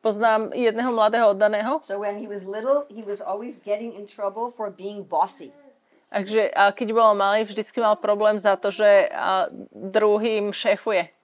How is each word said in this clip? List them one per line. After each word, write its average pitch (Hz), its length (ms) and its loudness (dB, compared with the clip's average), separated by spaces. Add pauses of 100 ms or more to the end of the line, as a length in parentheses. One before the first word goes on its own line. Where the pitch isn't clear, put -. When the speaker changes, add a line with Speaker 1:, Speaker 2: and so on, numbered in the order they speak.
Speaker 1:
Poznám 220 540 2
jedného 240 360 0
mladého 220 380 4
oddaného. 208 540 0
Speaker 2:
So 202 180 -8
when 202 160 -6
he 214 80 -12
was 202 220 -12
little, 262 420 -2
he 214 160 -16
was 202 160 -8
always 214 400 -10
getting 214 320 -6
in 202 140 -16
trouble 214 420 -8
for 214 220 -8
being 202 340 -12
bossy. 165 460 -4 (600)
Speaker 1:
Takže, 202 400 0
a 196 240 4
keď 220 160 -4
bol 220 240 4
malý, 202 320 2
vždycky 208 320 -8
mal 214 160 2
problém 208 400 0
za 196 240 2
to, - 80 -4
že, 202 480 6
a, 185 320 0 (240)
druhým 208 800 0
šéfuje. 196 560 -2 (160)